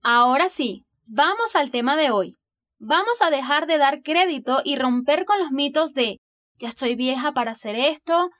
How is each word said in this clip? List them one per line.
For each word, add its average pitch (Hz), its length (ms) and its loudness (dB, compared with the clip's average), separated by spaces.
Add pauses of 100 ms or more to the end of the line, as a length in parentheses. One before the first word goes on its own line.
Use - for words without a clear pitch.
Ahora 247 480 4
sí, - 380 -6 (180)
vamos 349 500 0
al 285 140 0
tema 247 260 0
de 311 140 2
hoy. 190 240 0 (460)
Vamos 370 420 0
a 339 80 4
dejar 285 380 0
de 320 100 2
dar 285 240 2
crédito 302 640 0
y 277 120 -2
romper 254 500 0
con 415 120 2
los 330 140 -2
mitos 285 420 -2
de 233 240 -2 (400)
"ya 233 120 -10
estoy 247 260 -4
vieja 262 380 -2
para 233 180 -4
hacer 220 240 -10
esto" 330 640 0